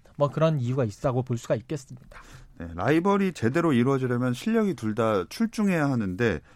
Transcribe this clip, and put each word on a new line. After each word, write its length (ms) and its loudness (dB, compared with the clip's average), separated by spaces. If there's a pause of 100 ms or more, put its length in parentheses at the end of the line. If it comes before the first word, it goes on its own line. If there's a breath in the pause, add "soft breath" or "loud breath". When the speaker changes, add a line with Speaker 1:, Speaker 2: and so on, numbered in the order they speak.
(180)
Speaker 1:
뭐 120 2
그런 300 2
이유가 240 0
있다고 400 -2
볼 140 -4
수가 180 -2
있겠습니다. 680 -12 (360 loud breath)
Speaker 2:
네, 180 -10
라이벌이 560 2
제대로 400 0
이루어지려면 600 2
실력이 400 0
둘 220 -4
다 340 2
출중해야 600 0
하는데 520 0 (140 soft breath)